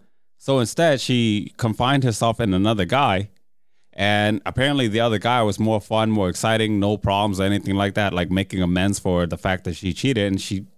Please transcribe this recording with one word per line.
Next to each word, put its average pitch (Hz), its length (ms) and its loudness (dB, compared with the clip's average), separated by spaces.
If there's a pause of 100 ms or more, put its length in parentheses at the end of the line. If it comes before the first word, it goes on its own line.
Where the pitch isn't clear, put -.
(380)
So 135 220 0
instead, 139 400 2
she 113 560 0
confined 123 480 0
herself 113 340 0
in 104 160 0
another 101 300 2
guy. 101 460 0 (600)
And 104 540 0
apparently 135 400 0
the 110 140 0
other 113 180 2
guy 120 240 2
was 104 160 0
more 110 220 0
fun, 110 300 -2
more 104 180 2
exciting, 110 500 0
no 101 180 0
problems, 101 440 0
anything 98 340 0
like 98 200 0
that, 101 180 0
like, 87 180 -2
making 95 320 -2
amends 90 380 0
for 87 260 0
the 85 100 -6
fact 92 280 -4
that 90 100 -6
she 92 180 -6
cheated, 107 380 0
and 98 100 -2
she 98 260 -8 (120)